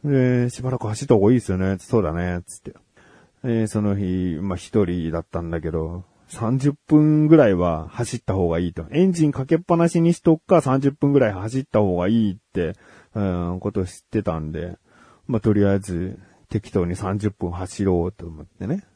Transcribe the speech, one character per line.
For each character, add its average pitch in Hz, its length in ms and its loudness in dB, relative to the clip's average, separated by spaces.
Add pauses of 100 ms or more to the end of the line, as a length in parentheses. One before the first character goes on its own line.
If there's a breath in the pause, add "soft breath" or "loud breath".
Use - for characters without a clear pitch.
で、 127 460 2
「し - 120 -14
ば 127 80 -4
ら 127 80 -4
く - 80 -6
走 107 180 -6
っ 139 40 -14
た 123 60 8
方 101 60 6
が 101 100 6
い 127 60 6
い - 20 2
で - 60 -2
す 98 80 -4
よ 90 60 0
ね」 95 200 0
つ - 40 -14
っ - 20 -20
て、 - 60 -
「そ 117 100 2
う - 20 0
だ 80 100 -2
ね」 87 340 -4
つ - 120 -20
っ - 40 -20
て。 - 120 -16 (720 soft breath)
で、 113 220 0
そ 104 160 -2
の 101 140 0
日、 90 440 -2
ま 95 140 -4
あ、 - 20 -6
一 104 280 0
人 85 260 -2
だ 82 100 -4
っ - 40 -14
た 85 180 -8
ん 82 80 -8
だ 82 100 -4
け 80 100 -6
ど、 82 340 -6 (240)
三 117 300 -4
十 139 140 0 (140)
分 151 400 4
ぐ 160 100 8
ら 131 120 8
い 95 60 4
は 80 360 0
走 123 260 -6
っ - 40 -8
た - 120 -6
方 92 160 0
が 82 100 0
い 90 100 -2
い 82 40 -6
と。 82 180 -10
エ 160 140 4
ン 190 80 4
ジ 165 140 2
ン 143 60 0
か 135 120 -6
け 160 120 2
っ - 20 0
ぱ 170 180 0
な 170 120 4
し 170 120 2
に 170 140 4
し - 60 -6
と 160 180 4
く - 80 -20
か、 170 160 4
三 135 180 2
十 139 120 2
分 143 200 0
ぐ 139 60 4
ら 117 100 4
い 101 40 -2
走 107 260 -6
っ 135 60 -4
た - 160 0
方 95 160 2
が 87 120 0
い 110 220 2
い - 20 -6
っ 95 40 -8 (180)
て、 85 180 -2 (420 soft breath)
う 107 60 -4
ん、 90 400 -2
こ 101 120 -6
と 95 120 -2
知 90 60 -8
っ - 20 -20 (180)
て 110 120 -2
た 82 160 -4
ん 76 140 -8
で、 85 260 -8 (480 soft breath)
ま 113 120 -2
あ、 - 20 0
と 113 120 2
り 101 140 4
あ 98 80 4
え 98 40 0
ず 92 400 -6 (300 soft breath)
適 - 240 -6
当 90 140 0
に 90 100 -4
三 101 220 -6
十 104 120 -2
分 87 200 -8
走 90 340 -6
ろ 87 200 2
う 90 80 -6
と 87 140 -16
思 78 180 -16
っ - 20 -20
て - 200 -14
ね。 185 180 -6 (120)